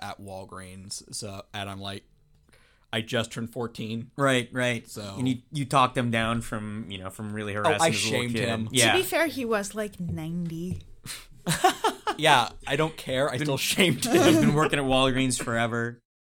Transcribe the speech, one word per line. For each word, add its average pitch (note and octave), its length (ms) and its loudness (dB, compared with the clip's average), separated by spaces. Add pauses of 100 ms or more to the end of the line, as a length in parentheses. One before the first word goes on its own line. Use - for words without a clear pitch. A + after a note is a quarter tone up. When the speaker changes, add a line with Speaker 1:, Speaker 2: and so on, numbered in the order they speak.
Speaker 1:
at G2+ 180 -10
Walgreens, F#2+ 840 -14 (120)
so, G2 280 -10 (120)
and G2+ 160 -6
I'm G2 100 -10
like, G2 240 -10 (880)
I A#2 100 -2
just A2+ 280 -2
turned A#2 220 -8
fourteen. A#2 640 -8
Speaker 2:
Right, C3 340 2
right. B2 380 -2
Speaker 1:
So G2+ 300 -10
Speaker 2:
And B2+ 100 0
you, B2+ 100 0 (140)
you C#3+ 140 -4
talked B2+ 280 4
them A#2+ 160 0
down A2+ 300 0
from, G#2+ 480 -8
you G2 100 -10
know, F#2 120 -8
from G#2+ 240 -10
really G#2 200 -4
Speaker 1:
Oh, G#2 60 -2
I G#2 80 2
Speaker 2:
harassing G#2 240 4
this G2+ 140 0
little A#2 160 0
Speaker 1:
shamed A#2+ 120 -2
Speaker 2:
kid. A2+ 140 0
Speaker 1:
him. A2+ 240 -2
Speaker 2:
Yeah. A#2 200 6
Speaker 3:
To F#3+ 60 4
be F#4+ 60 2
fair, E4 220 2
he C4+ 180 -4
was, G#3 300 -2
like, G#3 260 -6
ninety. E3 800 -6 (680)
<laughs> - 160 0 (540)
Speaker 1:
Yeah, C#3+ 320 6 (180)
I C3 80 -2
don't D#3 220 0
care. C3 340 0
I - 60 -6
Speaker 2:
Been B2+ 100 -2
Speaker 1:
still C#3 120 0
shamed E3+ 460 2
Speaker 2:
<laughs> - 0 -
He's E3+ 220 6
Speaker 1:
him. D#3+ 140 8
Speaker 2:
been D3 140 6
working D#3 260 4
at C#3 40 0
Walgreens C3 560 2
forever. A#2 640 -2 (340)